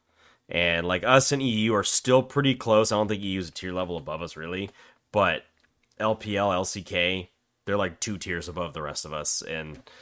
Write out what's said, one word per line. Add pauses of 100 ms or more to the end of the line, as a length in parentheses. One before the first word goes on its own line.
(480)
And,
like,
us
and
E
U
are
still
pretty
close.
I
don't
think
E
U
is
a
tier
level
above
us,
really. (420)
But (540)
L
P
L,
L
C
K, (360)
they're,
like,
two
tiers
above
the
rest
of
us.
And (200)